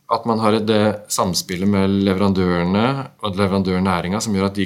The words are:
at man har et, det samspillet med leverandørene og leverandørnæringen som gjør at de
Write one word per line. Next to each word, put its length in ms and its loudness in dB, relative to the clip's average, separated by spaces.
at 140 -2
man 160 0
har 160 2
et, 80 0
det 480 0
samspillet 560 -2
med 240 2
leverandørene 800 2
og 100 -4
leverandørnæringen 880 0
som 140 -2
gjør 100 0
at 80 -4
de 100 -2